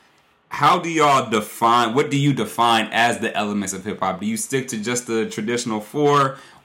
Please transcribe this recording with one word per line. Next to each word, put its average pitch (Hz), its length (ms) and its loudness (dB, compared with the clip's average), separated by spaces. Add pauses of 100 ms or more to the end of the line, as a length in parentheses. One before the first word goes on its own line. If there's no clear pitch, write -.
(500)
how 160 300 4
do 165 100 -6
y'all 143 400 4
define, 117 640 2
what 147 180 0
do 143 60 0
you 143 160 2
define 113 580 0
as 117 280 2
the 107 140 -4
elements 104 380 -4
of 90 140 -10
hip 95 160 -8
hop? 92 180 -4
Do 104 60 -8
you 110 100 -4
stick 123 340 -4
to 113 80 -8
just 120 300 -4
the 113 220 -2
traditional 113 500 -4
four, 143 580 0 (280)